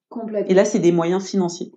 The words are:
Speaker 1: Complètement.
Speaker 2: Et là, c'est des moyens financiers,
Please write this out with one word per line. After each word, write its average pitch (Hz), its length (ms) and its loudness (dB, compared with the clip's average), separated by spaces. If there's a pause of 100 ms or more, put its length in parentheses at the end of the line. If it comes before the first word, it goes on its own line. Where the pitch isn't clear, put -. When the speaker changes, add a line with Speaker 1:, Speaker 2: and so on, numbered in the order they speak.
Speaker 1:
Complètement. 214 400 -6
Speaker 2:
Et 185 60 2
là, 202 100 6
c'est 208 140 -2
des 170 120 4
moyens 175 320 0
financiers, 180 540 -4